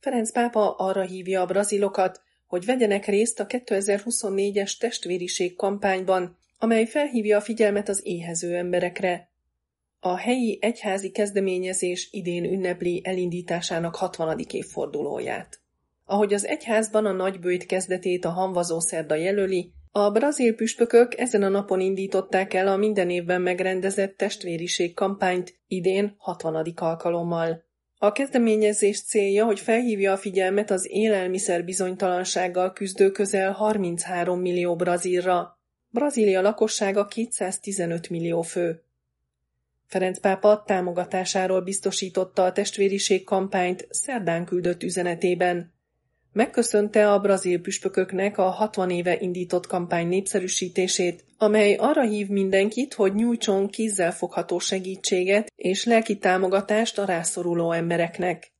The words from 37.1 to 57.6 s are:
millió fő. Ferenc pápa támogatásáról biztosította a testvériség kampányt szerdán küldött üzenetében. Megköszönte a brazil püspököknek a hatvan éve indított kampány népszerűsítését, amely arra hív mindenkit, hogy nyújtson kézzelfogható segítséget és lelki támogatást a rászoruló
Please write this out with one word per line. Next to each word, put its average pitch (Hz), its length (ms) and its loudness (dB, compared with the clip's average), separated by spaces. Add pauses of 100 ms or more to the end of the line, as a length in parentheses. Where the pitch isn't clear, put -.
millió 165 320 -2
fő. 170 400 -4 (1040)
Ferenc 185 340 -2
pápa 208 460 4
támogatásáról 185 920 0
biztosította 185 840 -2
a 185 80 2
testvériség 196 720 0
kampányt 190 680 -2
szerdán 175 540 -2
küldött 175 380 -2
üzenetében. 175 880 0 (600)
Megköszönte 214 800 4
a 196 80 4
brazil 185 400 2
püspököknek 190 800 -2
a 185 120 4
hatvan 185 400 -2
éve 175 300 0
indított 180 460 -2
kampány 175 420 -2
népszerűsítését, 185 1160 -2 (140)
amely 208 360 6
arra 285 280 2
hív 208 260 0
mindenkit, 196 680 0
hogy 196 200 2
nyújtson 214 540 0
kézzelfogható 180 880 -2
segítséget 190 960 -2
és 185 300 -2
lelki 226 340 2
támogatást 196 800 2
a 202 60 -2
rászoruló 170 680 0